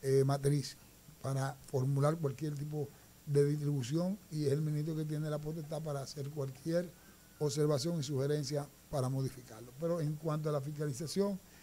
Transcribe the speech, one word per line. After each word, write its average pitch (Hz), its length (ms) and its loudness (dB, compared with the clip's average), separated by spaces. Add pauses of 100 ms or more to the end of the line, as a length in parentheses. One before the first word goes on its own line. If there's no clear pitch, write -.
eh, 135 220 6
matriz 139 520 2 (460)
para 135 340 -2 (100)
formular 139 520 2
cualquier 147 380 -2
tipo 151 320 -4 (360)
de 143 200 6
distribución 147 720 0 (120)
y 151 160 -2
es 135 60 4
el 147 80 2
ministro 151 360 0
que 156 80 -2
tiene 151 260 -4
la 151 100 -2
potestad 151 420 -6
para 143 200 -4
hacer 139 280 -8
cualquier 165 640 -2 (460)
observación 151 640 2
y - 20 0
sugerencia 143 680 0 (220)
para 127 180 0
modificarlo. 127 680 -4
Pero 170 220 0
en 151 160 0
cuanto 156 320 -2
a 151 40 0
la 147 80 2
fiscalización, 151 800 -2 (220)